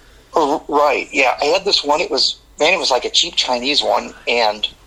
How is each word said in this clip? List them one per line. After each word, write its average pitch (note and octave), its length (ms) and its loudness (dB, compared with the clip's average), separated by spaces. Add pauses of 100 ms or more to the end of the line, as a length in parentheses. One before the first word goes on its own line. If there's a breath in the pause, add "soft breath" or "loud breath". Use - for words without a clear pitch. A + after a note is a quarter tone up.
(340 soft breath)
Oh, D#3 340 0
right, C#3+ 460 2
yeah. C3 280 2
I C#3 40 0
had F3 200 2
this - 180 0
one, D3 180 0
it - 100 -6
was, - 240 -2 (240)
man, D#3+ 140 2
it F#3 60 0
was, C3 120 -4
like, B2 140 0
a A2 40 -6
cheap - 260 0
Chinese B2+ 460 -2
one, A2+ 320 -2 (140)
and A2 400 0 (180)